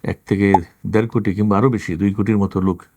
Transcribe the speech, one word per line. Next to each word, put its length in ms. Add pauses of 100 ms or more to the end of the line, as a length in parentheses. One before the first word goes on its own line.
এক 240
থেকে 260 (340)
দেড় 200
কোটি 280
কিংবা 240
আরও 120
বেশি, 260
দুই 180
কোটির 240
মতো 220
লোক 220 (140)